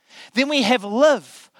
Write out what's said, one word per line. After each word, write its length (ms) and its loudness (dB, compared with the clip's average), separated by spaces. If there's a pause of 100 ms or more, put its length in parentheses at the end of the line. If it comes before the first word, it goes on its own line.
(360)
Then 140 -2
we 120 -2
have 220 0
live. 640 -2 (100)